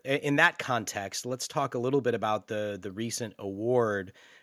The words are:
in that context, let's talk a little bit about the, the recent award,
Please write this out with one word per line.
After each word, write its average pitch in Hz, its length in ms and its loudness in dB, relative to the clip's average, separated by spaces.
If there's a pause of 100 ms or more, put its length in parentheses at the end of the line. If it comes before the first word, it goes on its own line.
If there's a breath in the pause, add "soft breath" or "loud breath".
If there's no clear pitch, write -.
in 143 320 2
that 165 220 6
context, 104 640 -4
let's 123 240 -6
talk 139 260 -2
a - 20 0
little 131 220 2
bit 120 160 2
about 107 320 -2
the, 104 340 -4
the 98 120 -8
recent 113 440 -6
award, 104 760 0 (300 soft breath)